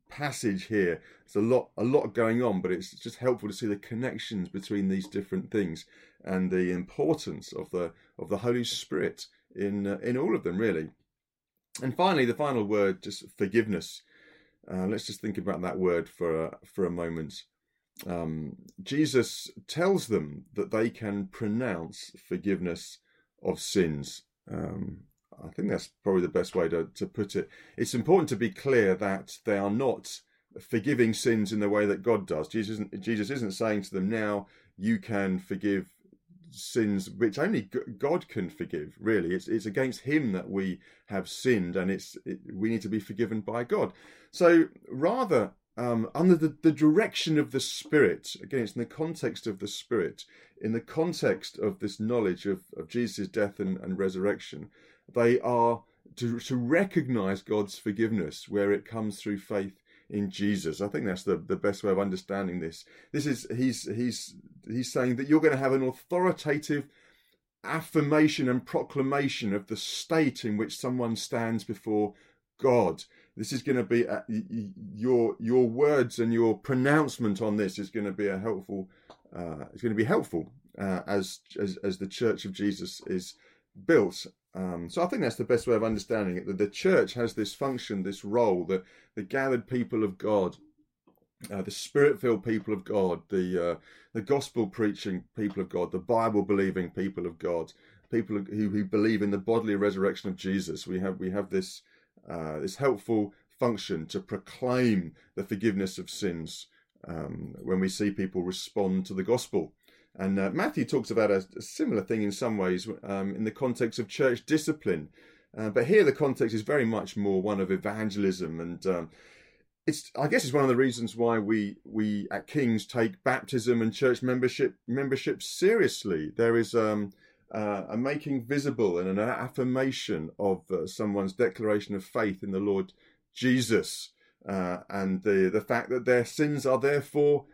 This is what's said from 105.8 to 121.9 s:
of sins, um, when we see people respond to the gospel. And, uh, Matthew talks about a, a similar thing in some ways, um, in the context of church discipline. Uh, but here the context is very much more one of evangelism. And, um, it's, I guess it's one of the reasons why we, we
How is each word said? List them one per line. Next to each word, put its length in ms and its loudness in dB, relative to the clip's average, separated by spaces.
of 100 -14
sins, 580 -6
um, 540 -8
when 180 0
we 80 2
see 220 0
people 320 -2
respond 640 -2
to 80 -10
the 100 -2
gospel. 500 0
And, 220 0
uh, 140 0
Matthew 320 0
talks 280 -2
about 200 4
a, 140 2
a 60 -10
similar 400 -2
thing 220 -2
in 80 0
some 260 -2
ways, 320 0
um, 320 -4
in 100 -2
the 60 0
context 480 -2
of 100 -6
church 360 0
discipline. 640 0
Uh, 120 -4
but 160 2
here 180 8
the 80 6
context 420 0
is 100 -2
very 200 2
much 320 -2
more 260 2
one 200 0
of 100 -2
evangelism. 880 -2
And, 280 -8
um, 220 0
it's, 320 -6
I 80 0
guess 160 2
it's 80 -4
one 120 4
of 60 6
the 60 4
reasons 400 2
why 240 2
we, 460 0
we 460 -2